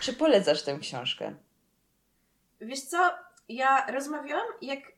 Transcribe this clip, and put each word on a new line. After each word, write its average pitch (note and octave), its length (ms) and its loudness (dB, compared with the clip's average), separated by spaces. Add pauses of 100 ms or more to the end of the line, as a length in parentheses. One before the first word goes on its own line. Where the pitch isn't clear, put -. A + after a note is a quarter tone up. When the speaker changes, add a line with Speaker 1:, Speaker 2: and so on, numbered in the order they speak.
Speaker 1:
czy C4 120 -4
polecasz G#3 500 4
tę C#3 160 -4
książkę? A#2+ 560 -8 (1300)
Speaker 2:
Wiesz B3 200 -10
co, F4 300 2 (380)
ja C4 380 2
rozmawiałam, C#4+ 600 -4 (160)
jak, C4+ 160 -6 (200)